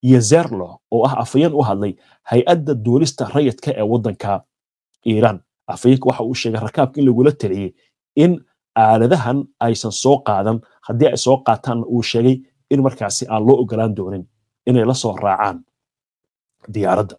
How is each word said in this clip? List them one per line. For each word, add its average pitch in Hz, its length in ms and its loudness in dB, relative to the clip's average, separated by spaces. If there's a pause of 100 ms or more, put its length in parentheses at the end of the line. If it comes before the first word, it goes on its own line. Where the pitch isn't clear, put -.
Yazerlo 123 640 2 (220)
oo 117 140 0
ah 135 120 0
afhayeen 143 360 0
u 143 100 0
hadlay 101 300 -4 (340)
hay-adda 147 480 2
duulista 123 480 0 (100)
rayidka 143 380 -2
ee - 100 -4
waddanka 107 500 -2 (760)
Iiraan. 110 320 2 (320)
Afhayeenku 127 380 0
waxa 123 160 -2
uu 127 120 -4
sheegay 113 260 -4
rakaabka 131 380 -4
in 139 80 2
lagula 127 240 4
taliyey 98 380 -6 (480)
in 170 140 4 (440)
aaladahan 117 640 2 (220)
aysan 117 320 -4
soo 135 300 2
qaadan, 107 360 -2 (240)
haddii 120 260 0
ay - 100 0
soo 131 260 2
qaataan 117 420 -2
uu 117 180 -4
sheegay 120 320 2 (340)
in 143 120 2
markaasi 123 480 -2
aan 110 160 -2
loo 131 140 6
ogolaan 110 360 -2
doonin 95 280 -8 (440)
inay 123 180 2
la 127 80 0
soo 117 220 -4
raacaan 98 420 -2 (1160)
diyaaradda. 95 460 -2